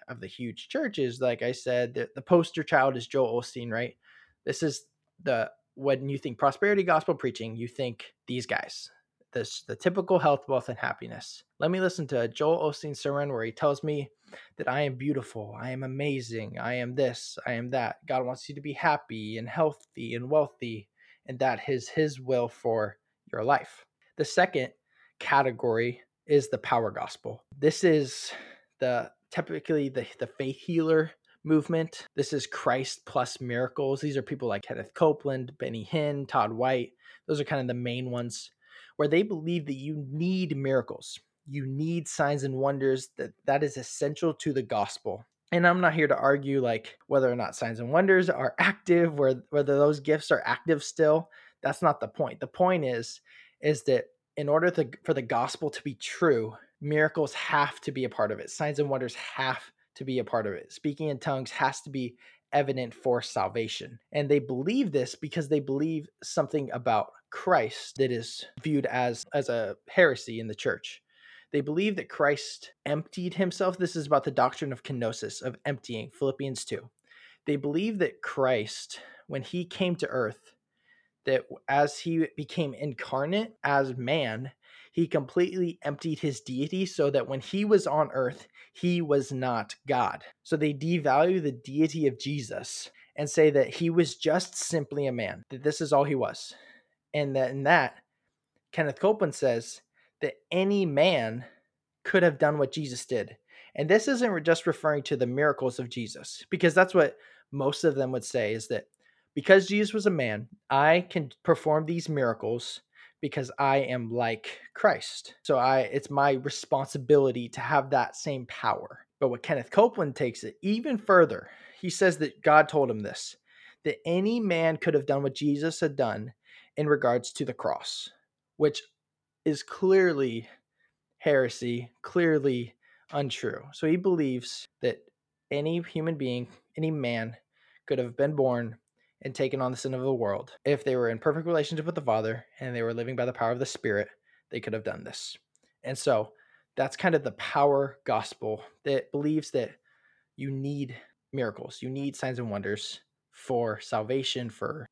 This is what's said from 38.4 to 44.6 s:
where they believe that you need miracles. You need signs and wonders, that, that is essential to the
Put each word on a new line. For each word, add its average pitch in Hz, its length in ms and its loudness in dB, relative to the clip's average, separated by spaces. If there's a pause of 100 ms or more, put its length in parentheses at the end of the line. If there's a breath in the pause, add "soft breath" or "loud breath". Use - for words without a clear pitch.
where 147 120 2
they 165 160 4
believe 170 420 -2
that 143 80 -6
you 143 360 -8
need 170 460 -2
miracles. 135 640 -2 (260)
You 139 200 -8
need 151 420 -4
signs 143 360 0
and 135 120 -4
wonders, 135 600 0
that, - 160 -8 (120)
that 139 180 2
is 143 120 -2
essential 147 600 -2
to - 180 -4
the 127 100 0